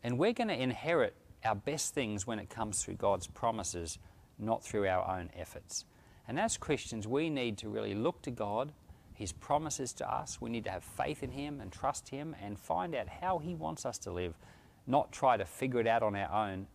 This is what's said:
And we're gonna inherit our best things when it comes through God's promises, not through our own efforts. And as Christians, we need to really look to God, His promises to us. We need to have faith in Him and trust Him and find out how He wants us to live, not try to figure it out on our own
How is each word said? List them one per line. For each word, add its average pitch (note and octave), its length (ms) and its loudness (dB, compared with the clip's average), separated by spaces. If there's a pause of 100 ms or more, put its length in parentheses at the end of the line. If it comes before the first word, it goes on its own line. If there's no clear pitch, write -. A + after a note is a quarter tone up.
And B2 160 0
we're G3 140 6
gonna A3 220 0
inherit B2+ 600 2 (300)
our A2 100 4
best - 400 -2
things G#2+ 320 0
when A2+ 140 -2
it F#2+ 100 -10
comes G#2+ 320 -2
through G2 120 -4
God's G2 340 2
promises, G2 680 -2 (380)
not A2 280 0
through G2+ 240 2
our F2+ 200 4
own F2+ 280 -2
efforts. - 480 -8 (420)
And C#3 140 -2
as A3+ 160 2
Christians, A2+ 500 -2
we D3 240 2
need B2 280 0
to A2+ 100 -6
really G#2+ 260 -2
look A#2+ 280 0
to C#3+ 80 -4
God, A#2 420 -2 (420)
His G2+ 180 -6
promises D3 600 0
to A#2 180 -4
us. C#3 280 -4
We A#2 100 -4
need A#2 140 -2
to - 60 -2
have F#2 140 -4
faith C#3+ 380 -2
in C3+ 100 -4
Him C#3+ 280 -6
and G2+ 100 -8
trust - 380 -2
Him D3 320 -6
and G2+ 180 -6
find E3+ 360 0
out G#2+ 140 0
how F#3 300 0
He E3 160 -4
wants D#3 300 -4
us B2 140 -2
to F#2+ 140 -6
live, F2 220 0 (520)
not C3+ 260 4
try B2+ 240 6
to G2+ 80 2
figure B2+ 360 0
it A2+ 60 6
out A2+ 160 6
on G#2+ 140 4
our G2 140 -2 (180)
own F#2+ 260 -4